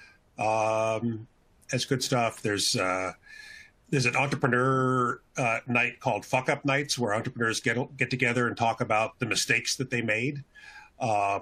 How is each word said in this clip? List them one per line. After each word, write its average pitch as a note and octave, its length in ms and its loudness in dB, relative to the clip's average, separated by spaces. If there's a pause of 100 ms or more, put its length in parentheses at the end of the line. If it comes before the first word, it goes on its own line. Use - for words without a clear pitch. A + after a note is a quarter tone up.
(380)
um, A2 880 0 (420)
has B2+ 160 0
good C3 180 0
stuff. A#2 380 0
There's, G#2 340 0
uh, F#2 380 0 (760)
there's C3 160 2
an B2 120 0
entrepreneur, C3 1040 2 (160)
uh, A#2 300 0
night A#2+ 340 0
called G#2 240 -2
Fuck B2+ 240 -2
Up C#3 160 0
Nights, C#3+ 320 0
where A2 160 0
entrepreneurs A2+ 480 -2
get, A#2 160 0 (180)
get B2+ 140 -2
together B2 380 2
and G#2+ 100 -4
talk A2+ 240 2
about A2 380 0
the A#2 60 -2
mistakes A2+ 520 0
that B2+ 120 -6
they A#2+ 120 -2
made. A#2+ 420 -2 (560)
Uh, G2+ 420 2